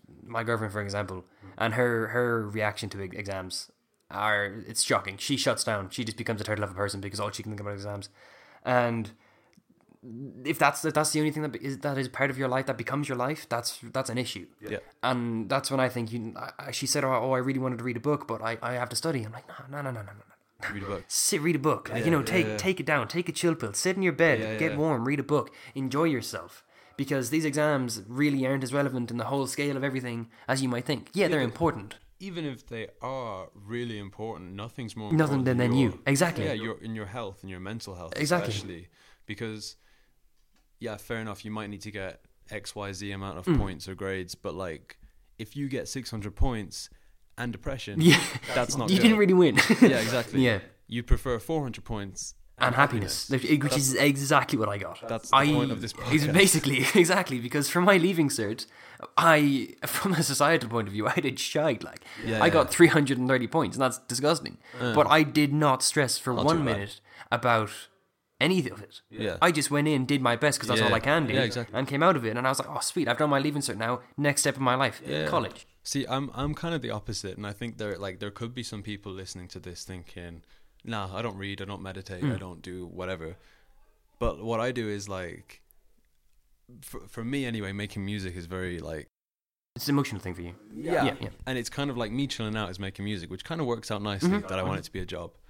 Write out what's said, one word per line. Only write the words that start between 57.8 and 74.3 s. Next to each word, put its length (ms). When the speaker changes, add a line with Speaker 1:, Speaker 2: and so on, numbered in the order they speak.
Speaker 1:
my 160
leaving 320
cert, 360
I, 600
<laughs> 60
from 280
a 100
societal 460
point 200
of 40
view, 140
I 140
did 180
shite, 440
like, 200
Speaker 2:
Yeah, 180
Speaker 1:
I 40
Speaker 2:
yeah. 100
Speaker 1:
got 140
three 160
hundred 320
and 100
thirty 180
points, 300
and 60
that's 160
disgusting. 580
Speaker 2:
Uh, 160
Speaker 1:
But 120
I 160
did 300
not 300
stress 340
for 160
Speaker 2:
not 120
Speaker 1:
one 140
Speaker 2:
too 60
bad. 80
Speaker 1:
minute 280
about 400
any 180
of 120
it. 280
Speaker 2:
Yeah. 320
Speaker 1:
I 100
just 180
went 200
in, 160
did 160
my 160
best, 220
'cause 100
that's 120
Speaker 2:
Yeah. 60
Speaker 1:
all 60
I 80
can 260
do, 60
Speaker 2:
Yeah, 100
exactly. 340
Speaker 1:
and 100
came 140
out 140
of 100
it, 120
and 100
I 20
was 100
like, 100
"Oh, 120
sweet, 280
I've 80
done 120
my 100
leaving 220
cert 160
now, 220
next 240